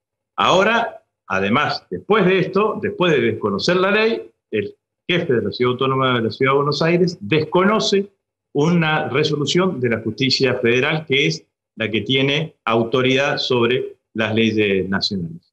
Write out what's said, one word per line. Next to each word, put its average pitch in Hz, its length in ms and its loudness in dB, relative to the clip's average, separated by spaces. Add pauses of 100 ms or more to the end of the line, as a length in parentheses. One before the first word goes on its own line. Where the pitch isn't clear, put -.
(360)
Ahora, 190 640 2 (240)
además, 101 640 -2
después 185 340 0
de 185 140 2
esto, 196 420 -2
después 160 320 0
de 131 80 2
desconocer 107 560 0
la 190 140 0
ley, 220 400 -2 (200)
el - 240 -4 (340)
jefe 170 240 0
de 110 100 0
la 101 80 -4
Ciudad 123 220 0
Autónoma 131 460 0
de 110 60 0
la 110 60 -2
Ciudad 135 220 0
de 139 40 4
Buenos 143 260 0
Aires 175 380 2
desconoce 190 920 0 (420)
una 156 560 2
resolución 147 720 0
de 123 100 0
la 107 100 0
justicia 127 540 0
federal 127 520 0
que 139 200 2
es - 180 -4 (320)
la 107 140 -4
que 107 100 0
tiene 135 640 -2
autoridad 131 720 0
sobre 123 580 -2 (180)
las 107 200 -2
leyes 104 540 2
nacionales. 92 640 -4